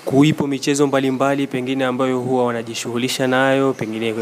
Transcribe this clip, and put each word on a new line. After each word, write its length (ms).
kuipo 420
michezo 400
mbalimbali 600
pengine 380
ambayo 340
huwa 260
wanajishughulisha 800
nayo, 460
pengine 480